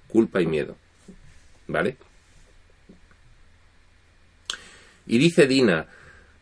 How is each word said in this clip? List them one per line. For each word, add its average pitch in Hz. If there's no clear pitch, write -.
culpa 107
y 85
miedo. 78
¿Vale? 147
Y 113
dice 160
Dina, 117